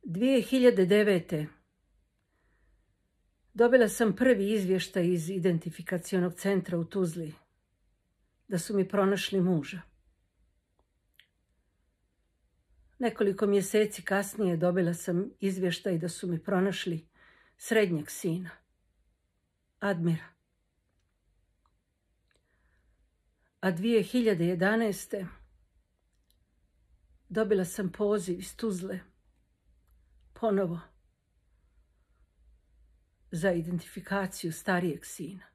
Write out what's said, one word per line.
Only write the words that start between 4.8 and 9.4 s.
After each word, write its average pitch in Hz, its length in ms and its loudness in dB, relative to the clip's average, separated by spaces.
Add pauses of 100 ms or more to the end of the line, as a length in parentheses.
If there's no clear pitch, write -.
iz 175 240 0
identifikacionog 175 1040 -2
centra 185 440 -2
u 170 60 -2
Tuzli, 170 500 -4 (1120)
da 185 100 -2
su 202 180 -4
mi 190 120 2
pronašli 196 520 2